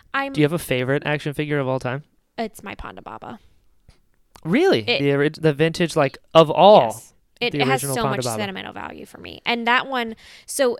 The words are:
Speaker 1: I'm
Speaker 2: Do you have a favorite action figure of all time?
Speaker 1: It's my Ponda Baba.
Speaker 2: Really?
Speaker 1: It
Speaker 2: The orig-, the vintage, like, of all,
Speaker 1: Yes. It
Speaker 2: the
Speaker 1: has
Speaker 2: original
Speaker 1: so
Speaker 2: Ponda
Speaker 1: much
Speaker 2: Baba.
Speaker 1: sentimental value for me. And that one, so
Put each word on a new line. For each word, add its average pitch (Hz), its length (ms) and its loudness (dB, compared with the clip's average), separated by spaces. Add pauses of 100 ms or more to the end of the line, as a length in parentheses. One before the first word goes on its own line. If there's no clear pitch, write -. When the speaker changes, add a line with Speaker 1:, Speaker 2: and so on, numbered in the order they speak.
(140)
Speaker 1:
I'm 277 200 -4
Speaker 2:
Do 151 80 2
you 147 40 6
have 147 80 2
a 175 60 0
favorite 131 460 -2
action 147 280 -4
figure 147 260 -4
of 135 80 -2
all 131 120 -2
time? 127 240 -4 (340)
Speaker 1:
It's - 260 -10
my 202 120 -12
Ponda - 280 -14
Baba. - 360 -16 (1040)
Speaker 2:
Really? 269 360 2 (100)
Speaker 1:
It 233 120 0
Speaker 2:
The 143 120 2
orig-, 143 220 0
the 156 180 2
vintage, 160 420 -2
like, 139 220 0 (160)
of 160 160 6
all, 185 320 8 (120)
Speaker 1:
Yes. - 200 -18 (260)
It 240 120 -4
Speaker 2:
the 147 80 -2
Speaker 1:
has 143 240 0
Speaker 2:
original 139 120 -2
Speaker 1:
so 233 100 -2
Speaker 2:
Ponda - 120 0
Speaker 1:
much - 80 -2
Speaker 2:
Baba. 117 160 -4
Speaker 1:
sentimental 190 320 -10
value - 320 -14
for - 140 -20
me. - 260 -18
And 240 220 -2
that 247 200 2
one, 240 280 -4 (320)
so 247 320 0